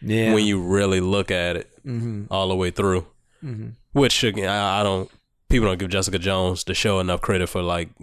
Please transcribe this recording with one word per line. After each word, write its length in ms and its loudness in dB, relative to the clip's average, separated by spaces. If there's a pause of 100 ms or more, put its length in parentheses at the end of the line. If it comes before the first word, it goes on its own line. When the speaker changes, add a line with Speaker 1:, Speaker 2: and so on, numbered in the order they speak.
Speaker 1:
Yeah. 320 2
Speaker 2:
When 120 4
you 160 2
really 380 2
look 320 0
at 240 -2
it 140 -8 (160)
Speaker 1:
Mm-hmm. 460 -6
Speaker 2:
all 180 0
the 60 0
way 160 0
through. 360 0 (360)
Speaker 1:
Mm-hmm. 260 -10 (240)
Speaker 2:
Which, 300 4
again, 260 0
I, 320 0
I 20 2
don't, 260 0 (380)
people 200 4
don't 120 0
give 100 -4
Jessica 300 -2
Jones, 440 0
the 100 -4
show, 260 0
enough 220 0
credit 280 0
for, 120 -4
like, 280 -2 (140)